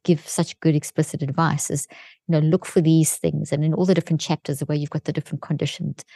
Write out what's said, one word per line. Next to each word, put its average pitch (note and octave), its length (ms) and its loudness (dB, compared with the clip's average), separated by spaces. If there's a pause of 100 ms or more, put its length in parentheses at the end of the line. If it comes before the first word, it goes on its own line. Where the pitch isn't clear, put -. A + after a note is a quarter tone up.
give E3+ 240 0
such - 320 -4
good D#3+ 140 4
explicit - 480 -2
advice D3 480 0
is, - 160 -4 (400)
you E3+ 60 0
know, D#3 80 4
look D#3 260 2
for - 140 0
these D#3+ 360 4
things. D3+ 360 -4
And D3 120 0
in D#3 100 2
all F3+ 120 2
the F#3+ 80 4
different D#3+ 260 0
chapters, D3 380 -4
the C#3+ 80 -6
way D3+ 100 -2
you've D3 140 -4
got - 140 -6
the E3 80 -4
different - 300 -6
conditions, D3+ 600 -6 (120)